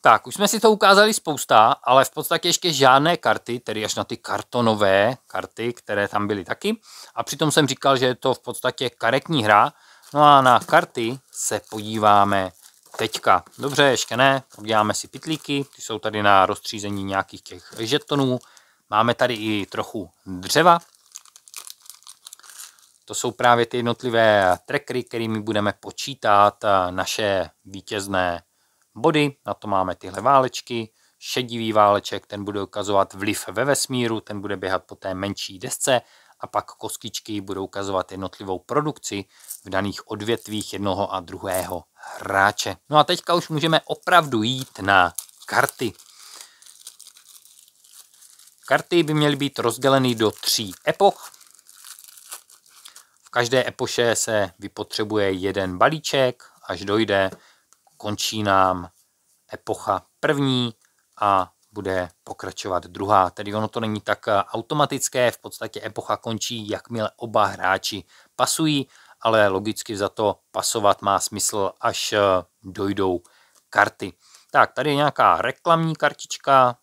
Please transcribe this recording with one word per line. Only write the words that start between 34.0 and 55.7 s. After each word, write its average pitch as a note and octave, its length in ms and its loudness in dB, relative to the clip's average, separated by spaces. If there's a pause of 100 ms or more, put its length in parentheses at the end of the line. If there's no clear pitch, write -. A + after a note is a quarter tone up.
ten G#2 200 -14
bude G2+ 160 -8
běhat F#2 280 -6
po - 100 -18
té F#2+ 200 -8
menší G2 440 -8
desce. B2+ 420 -2 (400)
A - 60 -12
pak - 260 -6
kostičky - 680 -12
budou F#2+ 240 -8
ukazovat G2 480 -6
jednotlivou F#2+ 460 -10
produkci C3 680 -6 (400)
v - 40 -18
daných F#2+ 400 -4
odvětvích G#2 640 -6
jednoho G2 420 -4
a F#2+ 60 -4
druhého F2+ 640 -10 (100)
hráče. G2 840 -2 (120)
No D3+ 100 2
a D3 60 6
teďka E3+ 300 -2
už F3 140 -2
můžeme D#3 360 0
opravdu D3+ 580 2
jít B2+ 360 -6
na F#2+ 340 4 (340)
karty. A#2+ 460 -2 (2750)
Karty E3 360 0
by D3+ 120 -2
měly D3 220 2
být C3+ 220 -6
rozděleny B2+ 560 2
do A2 160 0
tří G2 440 -6 (140)
epoch. - 420 0 (1900)
V - 60 -20
každé A#2+ 380 0
epoše A#2 480 -2
se G#2 420 -2
vypotřebuje G#2 760 -4
jeden F#2+ 460 -4